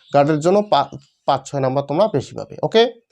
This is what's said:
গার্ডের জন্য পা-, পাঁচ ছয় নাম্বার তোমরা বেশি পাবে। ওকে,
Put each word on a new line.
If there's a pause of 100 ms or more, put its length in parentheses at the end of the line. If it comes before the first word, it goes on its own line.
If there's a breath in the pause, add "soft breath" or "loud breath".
(140)
গার্ডের
জন্য (140)
পা-, (300)
পাঁচ
ছয়
নাম্বার
তোমরা (100)
বেশি
পাবে। (120)
ওকে, (280)